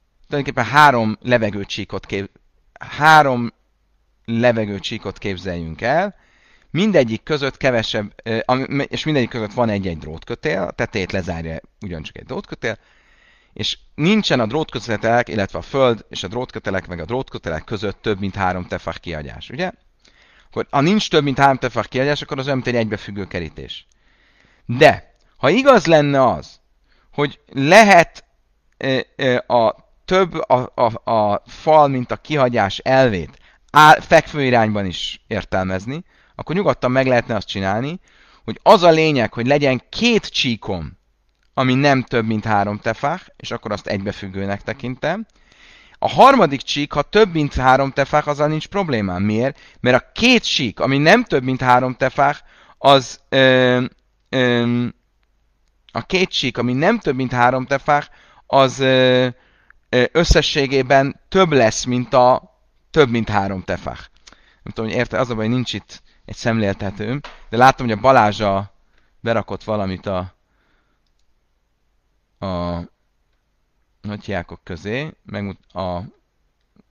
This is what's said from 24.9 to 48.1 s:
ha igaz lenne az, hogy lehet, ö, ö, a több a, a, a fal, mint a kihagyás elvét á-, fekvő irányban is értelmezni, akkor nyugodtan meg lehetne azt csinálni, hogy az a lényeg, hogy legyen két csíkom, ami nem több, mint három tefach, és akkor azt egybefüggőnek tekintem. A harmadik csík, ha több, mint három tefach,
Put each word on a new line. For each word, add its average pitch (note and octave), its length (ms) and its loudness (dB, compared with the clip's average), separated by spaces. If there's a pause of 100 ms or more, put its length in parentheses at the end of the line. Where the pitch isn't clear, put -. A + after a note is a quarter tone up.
ha C3 120 0
igaz A#3+ 360 4
lenne D3 400 4
az, E2+ 340 -4 (540)
hogy C#3+ 260 -4 (140)
lehet, F3 720 4 (540)
ö, C3 220 -2 (160)
ö, B2+ 200 0
a A#2 400 0 (300)
több F#3 440 0
a, B2 260 0
a, A#2 360 -2
a G#2+ 340 0
fal, D#3 420 4
mint B2+ 240 -4
a A2 40 -4
kihagyás A#2+ 640 -2
elvét A#2+ 640 0 (320)
á-, D3+ 300 8
fekvő D#3 420 2
irányban A2 420 2
is - 420 -10
értelmezni, F#2+ 760 -6 (320)
akkor - 200 -8
nyugodtan C#3 360 0
meg C3 160 2
lehetne A#2+ 280 0
azt F#2+ 120 -6
csinálni, G#2+ 520 -4 (440)
hogy - 200 -10
az F#3 200 6
a F3 60 8
lényeg, D#3 440 2
hogy A#2+ 140 -4
legyen C#3 420 2
két A3+ 360 0
csíkom, G2+ 720 -6 (560)
ami B2+ 200 0
nem C3+ 300 2
több, A#2 220 -2
mint G#2+ 200 -4
három G#2 340 0
tefach, C#3+ 480 -6 (100)
és - 140 -14
akkor A#2 200 -8
azt G2 160 -8
egybefüggőnek G2 720 -6
tekintem. C3+ 640 -8 (720)
A - 100 -2
harmadik F3 520 4
csík, - 300 -6
ha D3 100 -2
több, G#3 320 2
mint D3 200 -2
három C3 380 2
tefach, C#3+ 360 0